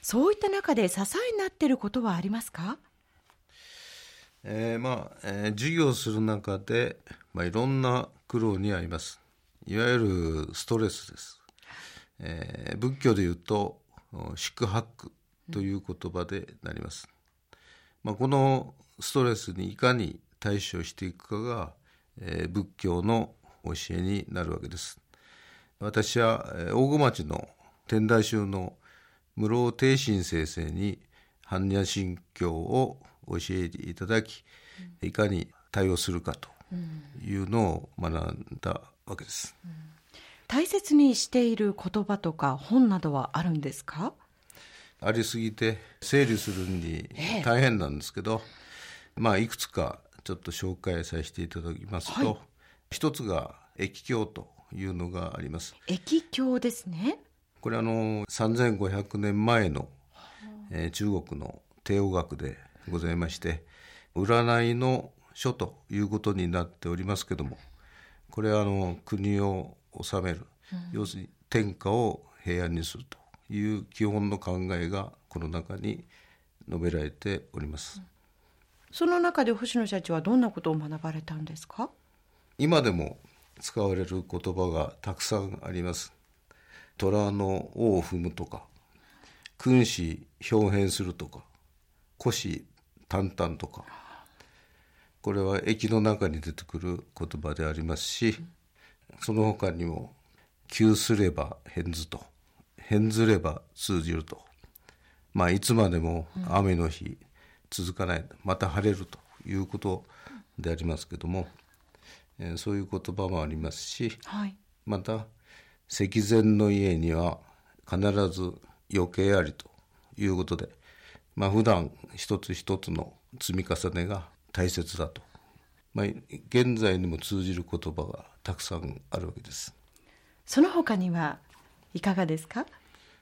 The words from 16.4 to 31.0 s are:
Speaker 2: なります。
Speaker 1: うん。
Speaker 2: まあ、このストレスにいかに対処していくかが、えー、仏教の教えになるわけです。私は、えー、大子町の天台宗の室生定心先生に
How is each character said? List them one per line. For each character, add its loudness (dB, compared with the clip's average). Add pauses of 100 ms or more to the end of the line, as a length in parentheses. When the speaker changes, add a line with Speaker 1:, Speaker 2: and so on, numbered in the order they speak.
Speaker 2:
な -8
り -8
ま -10
す。 -16 (420)
Speaker 1:
う -16
ん。 -2
Speaker 2:
ま -
あ、 -4
こ 0
の 4 (280)
ス -6
ト 4
レ 4
ス -8
に -6
い -12
か 4
に -2 (180)
対 0
処 -6
し -10
て -8
い -6
く -20
か -6
が、 -6 (480)
え -4
ー、 -4
仏 -2 (100)
教 0
の 0 (320)
教 -6
え 0
に -2
な -4
る -4
わ -8
け -12
で -12
す。 -12 (800)
私 0
は、 2
え -8 (140)
ー、 2
大 6
子 4
町 4
の -6 (360)
天 4
台 6
宗 0
の -6 (580)
室 2 (180)
生 -12
定 4
心 2
先 0
生 -6
に -2 (460)